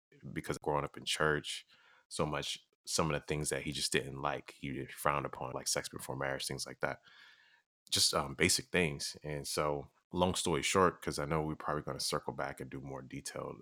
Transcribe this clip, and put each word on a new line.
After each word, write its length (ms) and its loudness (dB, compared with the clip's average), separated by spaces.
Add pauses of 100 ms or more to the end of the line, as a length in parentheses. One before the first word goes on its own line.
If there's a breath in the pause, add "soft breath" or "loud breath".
(340)
because 240 -4
growing 260 2
up 140 -8
in 80 -12
church 600 2 (440 soft breath)
so 160 0
much, 340 -2 (280)
some 200 2
of 60 4
the 120 -2
things 240 0
that 140 0
he 80 -2
just 200 -2
didn't 300 0
like, 380 -2
he 260 -6 (100)
frowned 300 2
upon, 280 -6
like 140 -4
sex 220 0
before 260 -8
marriage, 300 -2
things 220 -6
like 140 -12
that. 180 -2 (920 loud breath)
Just, 240 4
um, 220 2
basic 300 6
things. 580 0
And 240 -4
so, 400 0 (240)
long 240 4
story 260 0
short, 400 4
'cause 160 -4
I 80 0
know 160 2
we're 140 0
probably 260 -2
gonna 180 -6
circle 320 -2
back 280 -6
and 100 -10
do 100 -10
more 220 -10
detail 600 -10